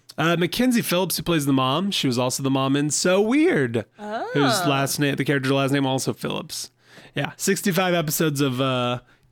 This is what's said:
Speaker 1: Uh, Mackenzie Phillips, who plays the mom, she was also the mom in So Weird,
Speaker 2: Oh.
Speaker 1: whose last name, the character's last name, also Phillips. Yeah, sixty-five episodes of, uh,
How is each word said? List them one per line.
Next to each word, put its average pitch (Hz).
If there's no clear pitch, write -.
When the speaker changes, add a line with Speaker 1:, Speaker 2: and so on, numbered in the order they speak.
Speaker 1:
Uh, 165
Mackenzie 233
Phillips, 180
who 147
plays 160
the 139
mom, 135
she -
was 120
also 127
the 131
mom 135
in 147
So 185
Weird, 214
Speaker 2:
Oh. 226
Speaker 1:
whose 143
last 139
name, 139
the 139
character's 139
last 135
name, 139
also 131
Phillips. -
Yeah, -
sixty-five 185
episodes 156
of, 135
uh, 123